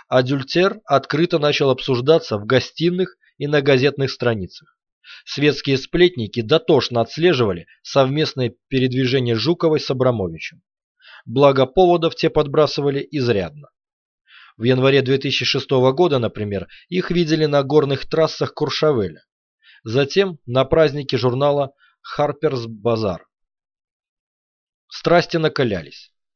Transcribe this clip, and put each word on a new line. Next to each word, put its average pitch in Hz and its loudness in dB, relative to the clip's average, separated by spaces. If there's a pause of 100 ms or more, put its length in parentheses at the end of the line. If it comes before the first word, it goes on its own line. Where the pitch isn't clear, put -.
Адюльтер 139 0
открыто 147 0
начал 147 2
обсуждаться 131 0
в 104 -8
гостиных 170 -2 (220)
и 143 -8
на 147 0
газетных 135 2
страницах. - -6 (480)
Светские 143 0
сплетники 147 0
дотошно 135 2
отслеживали 117 0 (160)
совместное 135 -2 (140)
передвижение 127 0
Жуковой 156 0
с - -6
Абрамовичем. 123 -4 (640)
Благо 131 4
поводов 175 2
те - 0
подбрасывали 143 0
изрядно. 107 -2 (840)
В 110 -6
январе 131 4
две 131 0
тысячи 131 -4
шестого 131 0
года, 147 2
например, 104 -6 (200)
их 175 -4
видели 160 0
на 143 2
горных 139 0
трассах - -2
Куршавеля. 113 -2 (600)
Затем 143 0
на 127 0
празднике 143 0
журнала 131 -2 (460)
Harper's 143 -4
Bazaar. 110 -4 (1700)
Страсти 170 0
накалялись. 123 -4 (240)